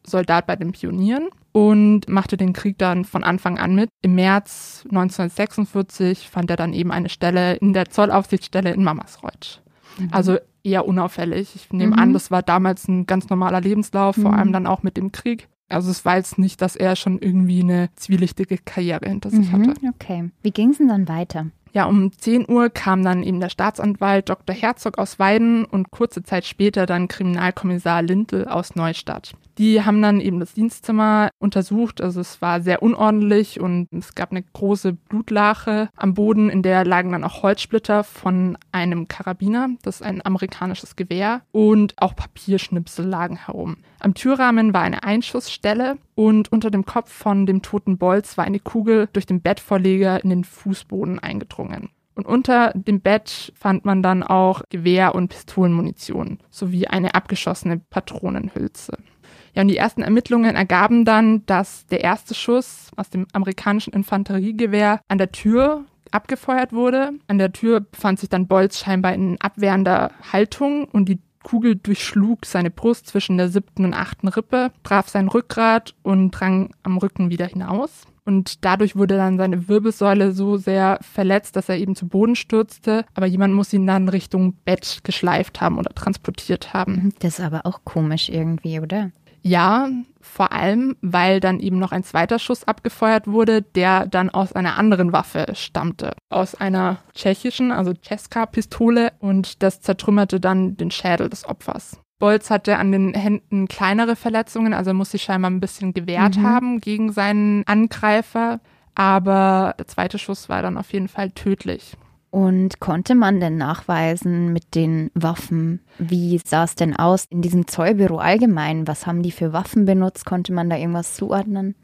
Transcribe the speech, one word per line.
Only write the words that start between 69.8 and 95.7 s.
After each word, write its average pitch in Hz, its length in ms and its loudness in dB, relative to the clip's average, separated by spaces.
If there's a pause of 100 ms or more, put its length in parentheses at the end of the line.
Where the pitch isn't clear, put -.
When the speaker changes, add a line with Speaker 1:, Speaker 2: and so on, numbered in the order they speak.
Speaker 1:
Haltung 277 540 -2
und 196 240 0
die 185 120 0 (220)
Kugel 226 340 0
durchschlug 202 680 0
seine 175 260 -2
Brust - 360 -2
zwischen 190 320 -2
der 180 100 2
siebten 190 360 -2
und 175 100 0
achten - 340 -4
Rippe, 254 440 -2 (100)
traf - 260 2
sein 196 200 0
Rückgrat 226 720 0
und 190 300 4
drang 190 380 0 (120)
am 185 160 -2
Rücken 185 320 -2
wieder 170 160 -4
hinaus. 196 560 -6 (240)
Und 196 380 0
dadurch 196 320 2
wurde 196 200 2
dann 190 220 2
seine 185 300 -2
Wirbelsäule 202 640 2
so 196 240 0
sehr 190 440 0
verletzt, 196 540 -2
dass 190 140 -4
er 185 100 -2
eben 190 160 -2
zu 175 140 -8
Boden 226 260 2
stürzte. 220 680 -2 (100)
Aber 190 120 0
jemand 190 280 2
muss 202 180 0
ihn 190 140 2
dann 190 220 2
Richtung 185 460 0 (100)
Bett - 400 -2
geschleift 175 560 -2
haben 170 180 0
oder - 160 -6
transportiert - 800 -6
haben. 185 180 -2
Speaker 2:
Mhm, 190 280 0
das 170 180 -4
ist 185 60 -6
aber 160 200 -6
auch - 200 -6
komisch 160 440 -2
irgendwie, 160 520 -4
oder? 185 320 -4 (300)
Speaker 1:
Ja, 202 460 2 (320)
vor - 300 -2
allem, 240 520 0
weil 185 360 2
dann 185 220 0
eben 185 180 0
noch 185 140 -2
ein 185 100 -4
zweiter 175 380 -2
Schuss - 240 -6
abgefeuert 220 640 0
wurde, 220 340 4
der 185 440 2
dann 185 220 0
aus 190 240 -2
einer 180 240 -2
anderen 185 360 4
Waffe 160 400 -2
stammte. - 640 -6 (140)